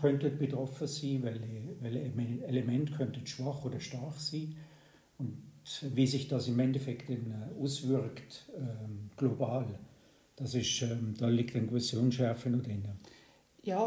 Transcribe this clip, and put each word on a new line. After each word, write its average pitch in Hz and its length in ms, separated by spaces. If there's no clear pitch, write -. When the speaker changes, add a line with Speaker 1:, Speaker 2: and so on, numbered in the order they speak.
Speaker 1:
könnten 139 380
betroffen 135 500
sein, 135 340
welche, 110 580
welche 120 200
Ele-, 117 440
Elemente 127 480
könnten 117 340
schwach 135 380
oder 113 160
stark 135 380
sein 156 380
und 104 220
wie 131 240
sich 135 220
das 123 200
im 120 100
Endeffekt 131 500
dann, 113 220
äh, 110 320
auswirkt, - 960
ähm, 107 580
global. 113 640
Das 131 180
ist, - 280
ähm, 117 340
da 120 120
liegt 117 260
eine 110 120
gewisse 120 340
Unschärfe 123 500
noch 120 120
drin. 104 220
Speaker 2:
Ja, 202 240